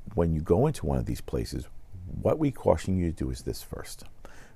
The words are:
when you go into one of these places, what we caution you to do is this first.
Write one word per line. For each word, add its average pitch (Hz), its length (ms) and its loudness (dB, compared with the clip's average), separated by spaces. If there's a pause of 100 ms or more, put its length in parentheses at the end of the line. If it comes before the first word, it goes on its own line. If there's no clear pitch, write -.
(140)
when 85 180 4
you 78 80 2
go 90 260 6
into 147 200 -2
one 67 120 2
of 60 80 0
these 58 140 -2
places, 60 460 -4 (400)
what - 320 0
we 147 120 4
caution 95 460 4
you 87 140 4
to - 60 -4
do 65 140 -2
is 62 120 -6
this - 200 -6
first. - 420 -10 (520)